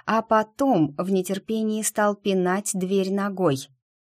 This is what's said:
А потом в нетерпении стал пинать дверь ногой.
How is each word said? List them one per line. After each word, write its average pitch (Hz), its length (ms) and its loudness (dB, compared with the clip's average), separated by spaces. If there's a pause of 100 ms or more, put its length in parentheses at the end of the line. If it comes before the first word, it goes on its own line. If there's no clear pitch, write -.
А 220 160 0
потом 220 760 2
в 185 120 -4
нетерпении 214 720 -2
стал 208 340 0
пинать 190 580 0
дверь 185 380 0
ногой. 190 560 -2 (520)